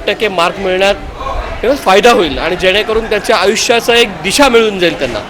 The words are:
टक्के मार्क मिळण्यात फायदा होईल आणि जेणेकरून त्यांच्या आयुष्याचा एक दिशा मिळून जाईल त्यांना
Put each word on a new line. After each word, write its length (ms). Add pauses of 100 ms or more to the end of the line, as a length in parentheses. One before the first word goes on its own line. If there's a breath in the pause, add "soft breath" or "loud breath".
टक्के 220
मार्क 320
मिळण्यात 340 (800)
फायदा 360
होईल 260
आणि 180
जेणेकरून 480
त्यांच्या 320
आयुष्याचा 600
एक 120
दिशा 400
मिळून 300
जाईल 200
त्यांना 200 (120)